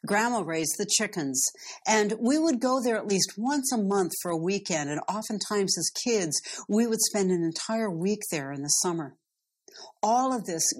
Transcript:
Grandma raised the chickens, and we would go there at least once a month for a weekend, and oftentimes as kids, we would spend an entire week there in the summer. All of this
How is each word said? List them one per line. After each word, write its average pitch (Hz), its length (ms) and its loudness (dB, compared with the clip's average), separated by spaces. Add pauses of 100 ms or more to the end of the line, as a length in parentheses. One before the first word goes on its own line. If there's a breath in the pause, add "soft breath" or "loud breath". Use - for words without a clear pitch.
Grandma 226 360 2
raised 160 360 -2
the - 80 -2
chickens, 151 640 0 (380 loud breath)
and 214 320 4
we 262 180 4
would 311 220 2
go 262 240 2
there 226 140 2
at - 100 -4
least 196 300 0
once 262 340 0
a 254 60 0
month 196 340 2 (100)
for 180 80 -4
a 165 60 0
weekend, 170 540 -2
and 151 180 -2
oftentimes 202 720 -2
as 160 120 -2 (140)
kids, 196 380 0 (260 loud breath)
we 220 180 4
would 226 140 0
spend 196 320 2
an 180 100 2
entire 214 480 -2
week 190 300 0 (120)
there 139 200 -4
in 143 120 -6
the 147 40 -4
summer. 160 480 0 (880 loud breath)
All 254 300 4
of 226 100 -2
this 165 220 -2 (140)